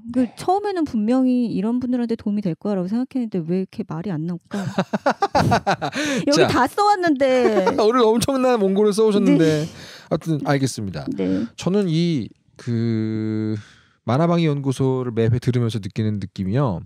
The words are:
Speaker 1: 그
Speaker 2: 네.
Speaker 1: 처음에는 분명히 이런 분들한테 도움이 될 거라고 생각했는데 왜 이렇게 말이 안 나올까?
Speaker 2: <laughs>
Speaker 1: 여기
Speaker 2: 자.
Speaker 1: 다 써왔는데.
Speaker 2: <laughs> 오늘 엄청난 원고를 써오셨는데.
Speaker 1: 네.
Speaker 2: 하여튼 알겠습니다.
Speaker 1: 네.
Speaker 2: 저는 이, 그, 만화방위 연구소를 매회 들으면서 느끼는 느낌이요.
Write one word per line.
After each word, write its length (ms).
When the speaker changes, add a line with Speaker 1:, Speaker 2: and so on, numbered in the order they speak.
Speaker 1:
그 60
Speaker 2:
네. 180
Speaker 1:
처음에는 480
분명히 640
이런 320
분들한테 360
도움이 280
될 100
거라고 340
생각했는데 600
왜 100
이렇게 300
말이 240
안 160
나올까? 360
Speaker 2:
<laughs> 1600
Speaker 1:
여기 100
Speaker 2:
자. 100
Speaker 1:
다 200
써왔는데. 1080
Speaker 2:
<laughs> 40
오늘 220
엄청난 580
원고를 320
써오셨는데. 500
Speaker 1:
네. 220
Speaker 2:
하여튼 340
알겠습니다. 600
Speaker 1:
네. 280
Speaker 2:
저는 320
이, 420
그, 1000
만화방위 400
연구소를 640
매회 180
들으면서 400
느끼는 400
느낌이요. 680